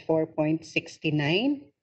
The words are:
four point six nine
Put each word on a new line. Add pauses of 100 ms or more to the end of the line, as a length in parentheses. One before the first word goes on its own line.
four
point
six
nine (160)